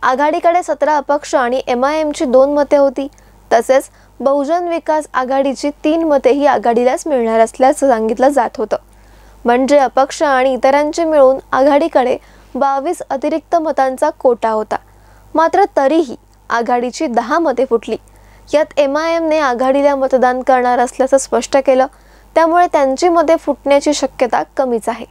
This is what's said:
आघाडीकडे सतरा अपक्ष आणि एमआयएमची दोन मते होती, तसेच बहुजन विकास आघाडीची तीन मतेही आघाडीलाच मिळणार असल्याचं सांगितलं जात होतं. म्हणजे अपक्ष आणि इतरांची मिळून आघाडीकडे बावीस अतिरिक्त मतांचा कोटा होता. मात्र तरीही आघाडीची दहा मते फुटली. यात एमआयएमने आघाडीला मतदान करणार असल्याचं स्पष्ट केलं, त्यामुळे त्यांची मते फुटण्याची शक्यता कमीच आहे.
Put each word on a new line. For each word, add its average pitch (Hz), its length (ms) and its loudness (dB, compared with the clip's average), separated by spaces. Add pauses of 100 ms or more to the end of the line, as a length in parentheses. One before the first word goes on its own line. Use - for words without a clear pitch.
आघाडीकडे 320 600 0
सतरा 302 340 -2
अपक्ष 285 380 -4
आणि 247 320 0
एमआयएमची 294 580 -2
दोन 269 280 2
मते 285 240 0
होती, 277 300 0 (440)
तसेच 247 380 0 (300)
बहुजन 285 480 -2
विकास 311 460 -4
आघाडीची 269 560 -2 (140)
तीन 320 200 0
मतेही 277 420 2
आघाडीलाच 247 600 0
मिळणार 233 340 0
असल्याचं 262 500 2
सांगितलं 226 400 2
जात 254 280 -2
होतं. 214 200 -4 (680)
म्हणजे 247 320 2
अपक्ष 269 460 0
आणि 269 300 2
इतरांची 294 500 0
मिळून 285 340 4 (140)
आघाडीकडे 277 680 2 (380)
बावीस 277 540 -4
अतिरिक्त 302 460 -4
मतांचा 285 540 -2
कोटा 240 400 -2
होता. 214 260 -4 (600)
मात्र 330 280 2 (140)
तरीही 294 380 0 (340)
आघाडीची 247 580 -2
दहा 233 320 -2
मते 277 260 0
फुटली. 254 320 -4 (560)
यात 302 240 0
एमआयएमने 311 600 0
आघाडीला 277 560 0
मतदान 254 460 0
करणार 247 380 2
असल्याचं 262 380 0
स्पष्ट 240 400 -2
केलं, 262 300 2 (480)
त्यामुळे 330 320 2
त्यांची 285 420 0
मते 330 260 2
फुटण्याची 285 580 0
शक्यता 269 500 -4 (140)
कमीच 240 320 -4
आहे. 226 220 -10